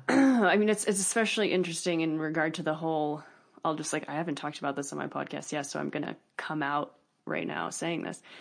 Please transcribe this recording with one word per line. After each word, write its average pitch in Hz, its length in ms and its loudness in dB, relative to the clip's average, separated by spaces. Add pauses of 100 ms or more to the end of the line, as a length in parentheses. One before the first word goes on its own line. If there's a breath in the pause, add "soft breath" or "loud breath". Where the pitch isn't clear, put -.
<clears throat> - 80 -6
I 247 480 8
mean, 208 120 6
it's, 208 160 2
it's 202 160 2
especially 214 520 2
interesting 175 500 0
in 160 160 0
regard 156 360 0
to 170 80 -6
the 156 120 0
whole, 156 480 -2 (420 soft breath)
I'll 160 100 0
just, 156 180 -6
like, 151 160 -4
I 147 60 -6
haven't 160 200 -2
talked 151 240 -8
about 143 180 -4
this 139 160 -6
on 147 60 -6
my 143 80 -4
podcast - 460 -8
yet, 143 140 -4
so - 140 -6
I'm 143 80 -4
gonna 147 280 -6 (200)
come 156 260 -6
out 143 320 -2 (300)
right - 220 -4
now 170 240 -4
saying 170 320 -4
this. - 180 -8 (200 loud breath)